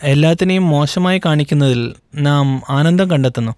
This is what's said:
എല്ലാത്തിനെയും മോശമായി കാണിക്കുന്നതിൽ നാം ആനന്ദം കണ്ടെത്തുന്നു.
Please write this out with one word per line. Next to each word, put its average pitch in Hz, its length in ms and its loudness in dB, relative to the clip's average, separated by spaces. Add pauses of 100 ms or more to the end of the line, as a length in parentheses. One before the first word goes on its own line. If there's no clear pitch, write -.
എല്ലാത്തിനെയും 165 680 2
മോശമായി 180 560 0
കാണിക്കുന്നതിൽ 139 680 0 (220)
നാം 143 540 0
ആനന്ദം 170 420 2
കണ്ടെത്തുന്നു. 127 460 -2